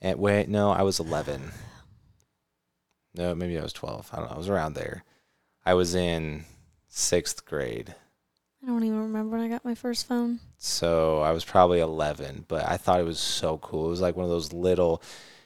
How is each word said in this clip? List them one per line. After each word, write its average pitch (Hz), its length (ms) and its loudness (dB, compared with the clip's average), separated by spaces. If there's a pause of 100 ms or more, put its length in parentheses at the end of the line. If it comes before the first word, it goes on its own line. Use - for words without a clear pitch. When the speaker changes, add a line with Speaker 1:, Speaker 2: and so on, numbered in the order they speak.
Speaker 1:
And 92 180 -2
wait, 101 300 4
no, 101 220 2
I 95 120 2
was 98 180 2
eleven. 76 520 -4 (1600)
No, 87 200 -2
maybe 87 240 -4
I 76 40 -4
was 80 100 -8
twelve. - 400 -12
I - 60 -10
don't - 100 -6
know. - 60 -12
I 78 40 -10
was 85 100 -6
around 78 260 0
there. - 300 -10 (600)
I 92 100 6
was 90 200 4
in 82 500 0 (440)
sixth - 560 0
grade. 60 500 -6 (680)
Speaker 2:
I 262 40 -16
don't 233 180 0
even 220 160 0
remember 220 360 -4
when 226 80 -2
I 226 40 -4
got 233 160 -6
my 240 100 -4
first 240 320 -4
phone. 240 340 -2 (180)
Speaker 1:
So 80 640 2
I 76 120 4
was 80 120 -2
probably 90 360 6
eleven, 76 680 -4
but 78 180 -2
I 82 100 0
thought 90 240 2
it 87 60 2
was 82 120 -4
so - 400 -2
cool. 80 280 -4
It 82 40 0
was, 90 120 -2
like, 87 140 2
one 92 80 -4
of 87 60 -2
those 82 220 -2
little, 87 500 2 (440)